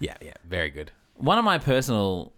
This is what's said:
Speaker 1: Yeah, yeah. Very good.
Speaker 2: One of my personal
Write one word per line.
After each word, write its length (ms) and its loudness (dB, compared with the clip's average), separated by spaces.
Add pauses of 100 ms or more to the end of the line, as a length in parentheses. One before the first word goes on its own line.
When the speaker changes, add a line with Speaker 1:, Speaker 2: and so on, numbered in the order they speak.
Speaker 1:
Yeah, 200 -6
yeah. 120 -18 (120)
Very 240 -2
good. 220 -12 (240)
Speaker 2:
One 240 2
of 60 2
my 140 2
personal 800 0